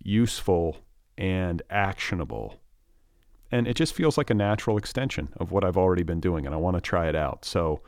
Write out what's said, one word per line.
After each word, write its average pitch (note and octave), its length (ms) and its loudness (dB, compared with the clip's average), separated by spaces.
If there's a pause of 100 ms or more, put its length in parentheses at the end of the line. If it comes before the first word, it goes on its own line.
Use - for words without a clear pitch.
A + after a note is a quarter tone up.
useful F#2+ 760 2 (400)
and F#2 540 -2
actionable. F2+ 920 -4 (880)
And A#2+ 160 0
it A#2+ 100 -2
just D#3+ 180 0
feels D#3+ 240 2
like D3 100 0
a A#2 60 2
natural G#2 420 2
extension G#2 640 -4
of F2 120 -4
what F#2+ 140 2
I've F2+ 140 2
already F#2 240 4
been E2 180 -2
doing, E2 240 0
and C#2 100 -4
I D#2+ 40 -2
wanna F2 240 0
try E2+ 260 0
it D#2 80 0
out. D2 300 -2
So D#2+ 420 0